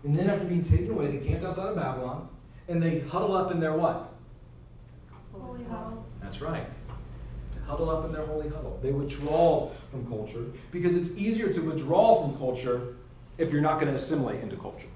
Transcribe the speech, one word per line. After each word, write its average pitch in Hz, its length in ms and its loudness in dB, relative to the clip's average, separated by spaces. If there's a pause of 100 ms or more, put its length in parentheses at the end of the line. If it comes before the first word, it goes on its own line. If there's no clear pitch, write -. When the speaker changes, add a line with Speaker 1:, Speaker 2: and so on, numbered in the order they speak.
Speaker 1:
And 143 100 2
then 190 160 4
after 196 140 2
being 170 180 2
taken - 300 4
away, 147 160 0
they 139 180 -2
camped 170 200 0
outside 185 240 -2
of 214 80 -2
Babylon, 135 500 -4 (400)
and 170 160 2
they 160 160 2
huddled 190 380 2
up 180 140 2
in 165 100 2
their 156 100 4
what? 165 400 0 (1200)
Speaker 2:
Holy 240 320 -10
huddle. 226 420 -8 (160)
Speaker 1:
That's - 200 -8
right. 165 240 -4 (880)
They - 120 -6
huddle 160 240 0
up 156 140 0
in 160 80 -4
their 156 140 -4
holy 151 240 -2
huddle. - 340 -6
They 135 80 2
withdraw 143 800 4 (200)
from 123 160 -6
culture, 117 360 -6 (280)
because 175 260 4
it's - 200 0
easier 220 360 2
to 170 80 0
withdraw 160 600 6
from 143 160 -2
culture 123 600 -2 (400)
if 156 140 2
you're 147 100 4
not 156 180 4
gonna 143 140 2
assimilate 131 480 0
into - 160 -8
culture. - 380 -12